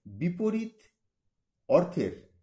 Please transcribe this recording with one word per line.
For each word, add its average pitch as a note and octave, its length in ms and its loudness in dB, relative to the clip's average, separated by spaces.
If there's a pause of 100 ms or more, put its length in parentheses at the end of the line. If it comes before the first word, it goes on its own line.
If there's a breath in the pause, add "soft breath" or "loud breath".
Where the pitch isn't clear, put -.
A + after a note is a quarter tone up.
বিপরীত F3+ 680 -2 (960)
অর্থের C#3 600 2 (140)